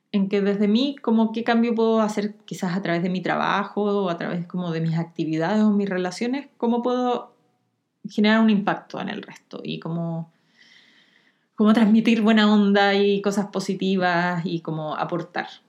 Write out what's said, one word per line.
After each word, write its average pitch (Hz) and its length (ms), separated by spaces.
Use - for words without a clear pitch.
en 196 200
que 202 100
desde 202 280
mí, 269 340
como 226 300
qué 226 120
cambio 233 300
puedo 226 260
hacer 208 340
quizás 175 280
a 190 80
través 170 200
de 180 80
mi 180 100
trabajo 170 640
o 202 260
a 170 80
través 170 300
como 175 260
de 165 80
mis 165 180
actividades 160 640
o 214 80
mis 202 180
relaciones, 196 680
cómo 233 260
puedo 247 540
generar 214 320
un 220 80
impacto 190 540
en - 80
el - 100
resto - 420
y 160 180
cómo, 165 520
cómo 214 180
transmitir 226 480
buena 214 280
onda 202 440
y 202 260
cosas 202 280
positivas 180 1000
y 170 140
cómo 156 360
aportar. - 520